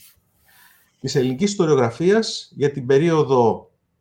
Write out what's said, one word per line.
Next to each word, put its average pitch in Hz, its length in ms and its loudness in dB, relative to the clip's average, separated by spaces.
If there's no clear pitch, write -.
της - 140 -6
ελληνικής 131 360 0
ιστοριογραφίας 170 1040 0
για 139 160 -2
την 139 160 -10
περίοδο 135 840 2